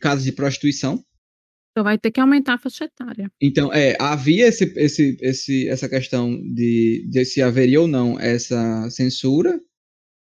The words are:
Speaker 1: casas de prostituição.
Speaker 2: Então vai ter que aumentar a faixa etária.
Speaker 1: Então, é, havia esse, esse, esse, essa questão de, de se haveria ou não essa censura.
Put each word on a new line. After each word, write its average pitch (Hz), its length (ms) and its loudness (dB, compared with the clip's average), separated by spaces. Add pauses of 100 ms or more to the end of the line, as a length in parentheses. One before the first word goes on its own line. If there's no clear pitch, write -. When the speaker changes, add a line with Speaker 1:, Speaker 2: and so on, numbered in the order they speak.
Speaker 1:
casas 143 220 0
de 135 80 -2
prostituição. 139 720 -2 (680)
Speaker 2:
Então 220 120 -2
vai 208 120 0
ter 226 140 -2
que 226 100 -4
aumentar 269 360 2
a - 20 -6
faixa - 280 -10
etária. 220 540 -12
Speaker 1:
Então, 139 320 0
é, 139 280 2
havia 151 480 2
esse, 226 160 2 (140)
esse, 143 440 2
esse, 131 460 -2
essa 131 200 -4
questão 123 540 -2
de, 117 640 0
de 127 160 2
se 127 160 -4
haveria 127 400 4
ou 170 80 4
não 123 320 0
essa 117 720 -2
censura. 135 720 0 (720)